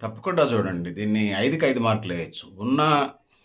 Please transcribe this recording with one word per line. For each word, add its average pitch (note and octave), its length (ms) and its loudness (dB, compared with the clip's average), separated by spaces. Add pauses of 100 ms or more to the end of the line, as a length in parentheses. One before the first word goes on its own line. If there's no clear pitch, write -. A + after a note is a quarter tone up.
తప్పకుండా D#3+ 420 0
చూడండి. F#2 460 0
దీన్ని G#2 480 0
ఐదుకి C#3+ 280 0
ఐదు B2+ 140 2
మార్కులు A2 340 0
వేయొచ్చు. E2+ 440 -10
ఉన్న C#3 520 2 (360)